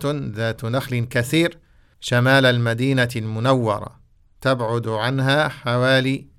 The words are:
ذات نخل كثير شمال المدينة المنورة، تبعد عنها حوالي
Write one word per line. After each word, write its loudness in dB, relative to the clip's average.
ذات -4
نخل -4
كثير 0
شمال 4
المدينة 2
المنورة، -2
تبعد -2
عنها 0
حوالي 0